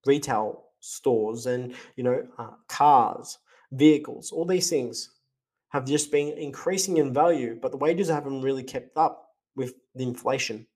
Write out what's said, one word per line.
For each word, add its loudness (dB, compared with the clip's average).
retail 0
stores -2
and, -4
you -8
know, -2
uh, -14
cars, 4
vehicles, 4
all -2
these 0
things -4
have -4
just 0
been 0
increasing -2
in 2
value, 2
but -4
the -10
wages 2
haven't -4
really 0
kept -10
up 0
with -6
the -6
inflation. -4